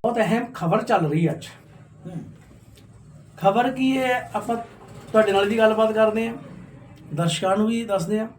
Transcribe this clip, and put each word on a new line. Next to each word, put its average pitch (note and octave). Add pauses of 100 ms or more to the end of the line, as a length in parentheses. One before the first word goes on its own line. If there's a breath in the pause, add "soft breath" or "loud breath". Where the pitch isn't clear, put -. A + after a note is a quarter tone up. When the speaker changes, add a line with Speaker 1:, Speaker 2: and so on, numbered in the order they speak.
(180)
Speaker 1:
ਅਹਿਮ A3
ਖਬਰ E3+
ਚੱਲ F#3
ਰਹੀ D#3
ਹੈ C#3+
ਅੱਜ। - (600)
Speaker 2:
ਹੂੰ। F3 (1200)
Speaker 1:
ਖਬਰ A#3
ਕੀ C4
ਹੈ, B3+
ਆਪਾਂ A3+ (560)
ਤੁਹਾਡੇ G#3+
ਨਾਲ G3
ਵੀ A3+
ਗੱਲਬਾਤ A3
ਕਰਦੇ A3
ਹਾਂ, A#3 (760)
ਦਰਸ਼ਕਾਂ F#3
ਨੂੰ G#3+
ਵੀ A#3
ਦੱਸਦੇ G3
ਹਾਂ। A3 (120)